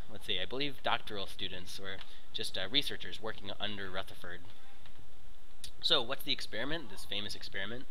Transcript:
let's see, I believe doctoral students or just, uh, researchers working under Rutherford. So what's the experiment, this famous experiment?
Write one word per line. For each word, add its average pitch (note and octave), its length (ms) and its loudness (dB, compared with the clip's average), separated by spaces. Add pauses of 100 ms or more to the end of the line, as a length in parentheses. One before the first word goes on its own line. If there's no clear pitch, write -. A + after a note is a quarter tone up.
(120)
let's G#2 160 0
see, G2 100 0
I F#2 80 0
believe C3 380 0
doctoral G#2+ 420 2
students F#2 540 0
or F#2+ 160 0 (380)
just, - 240 0
uh, F#2+ 120 0
researchers G2+ 520 0
working G2+ 280 -2 (120)
under G2+ 280 0
Rutherford. F#2 520 0 (1400)
So C#3+ 200 2
what's B2+ 240 0
the C3+ 80 2
experiment, C3 560 0
this - 160 0
famous G2+ 280 0
experiment? G#2 580 0